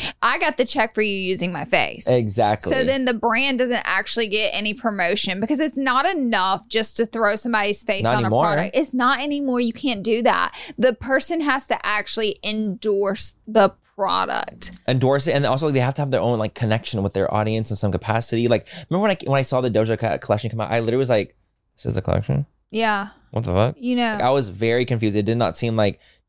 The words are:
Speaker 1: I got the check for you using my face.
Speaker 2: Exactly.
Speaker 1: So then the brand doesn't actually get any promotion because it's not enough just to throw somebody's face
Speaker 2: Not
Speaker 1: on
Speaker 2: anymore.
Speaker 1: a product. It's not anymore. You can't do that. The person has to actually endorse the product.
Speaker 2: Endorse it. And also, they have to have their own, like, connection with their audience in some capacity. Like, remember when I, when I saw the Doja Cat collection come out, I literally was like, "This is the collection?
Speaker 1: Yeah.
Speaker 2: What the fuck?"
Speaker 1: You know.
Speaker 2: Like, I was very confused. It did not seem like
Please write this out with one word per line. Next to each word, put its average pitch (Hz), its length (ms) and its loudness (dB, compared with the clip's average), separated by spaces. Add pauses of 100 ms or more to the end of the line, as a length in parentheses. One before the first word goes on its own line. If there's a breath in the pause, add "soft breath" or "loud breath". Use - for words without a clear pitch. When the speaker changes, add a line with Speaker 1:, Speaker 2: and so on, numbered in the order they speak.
(220 loud breath)
Speaker 1:
I 247 180 2
got 302 180 0
the 254 80 2
check 226 280 0
for 214 80 -2
you 202 160 0
using 185 340 -2
my 156 140 -6
face. 120 420 0
Speaker 2:
Exactly. 110 640 0
Speaker 1:
So 262 120 0
then 262 220 0
the 247 80 0
brand 240 460 0
doesn't 247 260 0
actually 214 420 0
get 208 260 0
any 208 200 -2
promotion 196 680 -2
because 254 200 -2
it's 311 180 -2
not 269 280 0
enough 226 640 0
just 220 300 -2
to 233 80 2
throw 220 300 0
somebody's 208 480 -2
face 202 200 -2
Speaker 2:
Not 220 120 2
Speaker 1:
on 208 100 2
Speaker 2:
anymore. 208 200 2
Speaker 1:
a - 100 2
product. 180 200 -2
It's 269 180 0
not 254 260 2
anymore. 285 420 -2
You 233 120 0
can't 240 300 -2
do 226 200 2
that. 180 300 2 (240 loud breath)
The 247 160 4
person 269 480 -2
has 277 260 -2
to - 180 -2
actually 208 580 -2
endorse 208 920 -2 (140)
the 214 220 6 (260)
product. - 760 -2 (160)
Speaker 2:
Endorse 131 400 2
it. 160 60 2
And 143 120 2
also, 139 260 0
they 135 80 2
have 127 160 2
to 151 60 -2
have 135 100 -2
their 113 100 2
own, 117 180 2
like, 107 140 -4
connection 110 500 -2
with 98 100 -2
their 98 200 0
audience 110 360 0
in 104 80 -4
some 101 140 0
capacity. 113 560 -2
Like, 113 200 0 (220 loud breath)
remember 185 180 0
when 202 40 2
I, 180 140 -2
when 139 140 2
I 135 40 0
saw 127 180 0
the 127 100 0
Doja 110 280 2
Cat 104 220 -2
collection 107 280 0
come 113 120 -4
out, 85 100 -4
I 117 80 2
literally 117 180 0
was 131 120 2
like, 107 260 0 (400)
"This - 120 -18
is - 60 0
the - 80 -2
collection? 139 440 0 (260)
Speaker 1:
Yeah. 208 380 0 (220)
Speaker 2:
What 117 120 -2
the 90 100 -2
fuck?" 113 240 2
Speaker 1:
You 247 180 -2
know. 233 180 0
Speaker 2:
Like, 208 100 -2
I 123 80 4
was 135 180 2
very 113 360 0
confused. 110 320 0
It 104 80 2
did 113 120 2
not 104 200 0
seem 117 180 -2
like 104 240 0 (300 soft breath)